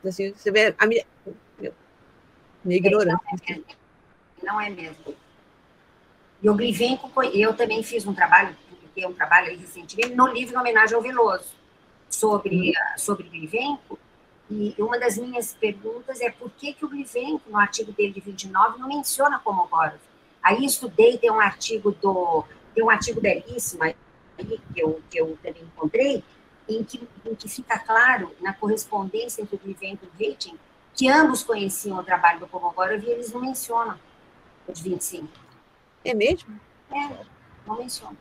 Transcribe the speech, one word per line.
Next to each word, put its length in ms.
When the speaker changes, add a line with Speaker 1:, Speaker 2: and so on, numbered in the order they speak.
Speaker 1:
assim, 260
você 200
vê 260
a 80
minha, 180
meu, 160
minha 140
ignorância. 420
Speaker 2:
É, 60
não 0
é 0
mesmo. 200
Não 180
é 80
mesmo. 460
E 80
o 20
Glivenko, 580
eu 320
também 260
fiz 240
um 80
trabalho, 420
publiquei 380
um 60
trabalho 340
aí 80
recentemente, 580
no 140
livro 260
em 60
homenagem 360
ao 60
Veloso, 540
sobre, 480
Speaker 1:
Uhum. 220
Speaker 2:
ah, 220
sobre 280
Glivenko, 720
e 260
uma 220
das 180
minhas 380
perguntas 640
é 80
por 220
que 220
que 120
o 40
Glivenko, 600
no 80
artigo 340
dele 220
de 80
vinte 220
e 60
nove, 280
não 100
menciona 520
Kolmogorov. 580
Aí 240
estudei, 520
tem 140
um 80
artigo 520
do, 520
tem 80
um 60
artigo 320
belíssimo 600
aí, 140
que 460
eu, 280
que 80
eu 240
também 220
encontrei, 580
em 160
que, 240
em 80
que 140
fica 320
claro, 640
na 100
correspondência 920
entre 140
o 40
Glivenko 460
e 40
o 100
Reiting, 400
que 140
ambos 360
conheciam 540
o 60
trabalho 380
do 60
Kolmogorov 540
e 80
eles 220
não 80
mencionam 580
o 60
de 100
vinte 160
e 60
cinco. 260
Speaker 1:
É 100
mesmo? 460
Speaker 2:
É, 340
não 120
mencionam. 440